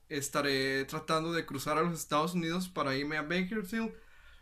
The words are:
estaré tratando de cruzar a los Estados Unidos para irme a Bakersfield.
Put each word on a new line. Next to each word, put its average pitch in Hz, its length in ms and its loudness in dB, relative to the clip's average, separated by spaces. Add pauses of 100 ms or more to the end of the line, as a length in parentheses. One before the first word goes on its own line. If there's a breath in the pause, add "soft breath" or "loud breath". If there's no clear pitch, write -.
estaré 135 760 2
tratando 160 480 0
de 165 140 0
cruzar 143 320 -2
a 160 60 6
los 170 140 0
Estados 151 360 0
Unidos 175 340 0
para 139 300 0
irme 147 180 0
a 151 60 0
Bakersfield. 214 720 -2 (480 loud breath)